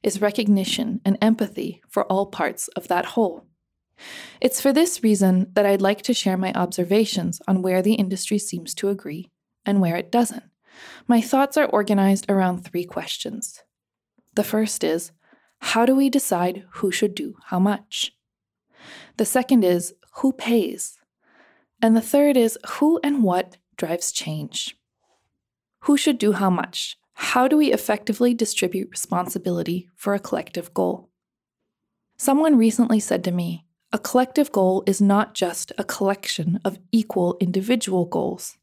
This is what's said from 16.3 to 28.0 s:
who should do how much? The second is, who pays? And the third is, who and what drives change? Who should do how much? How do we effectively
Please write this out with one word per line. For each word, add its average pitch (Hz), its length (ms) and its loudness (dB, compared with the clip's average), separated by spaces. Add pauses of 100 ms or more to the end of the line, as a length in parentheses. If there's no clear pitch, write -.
who 190 160 -2
should 196 220 0
do - 220 -10 (100)
how 180 140 -2
much? - 540 -2 (1040)
The 214 80 0
second 254 380 2
is, 175 300 2 (220)
who 269 180 0
pays? - 640 -2 (840)
And 226 160 6
the 226 60 4
third 285 360 4
is, 226 200 2 (100)
who 320 360 2
and 285 180 0
what 185 360 0 (180)
drives 170 360 -4
change? - 640 -8 (1040)
Who 285 140 2
should 277 220 2
do 214 140 2
how 190 180 2
much? - 480 -4 (160)
How 247 340 0
do 302 100 4
we 302 140 4
effectively 226 600 0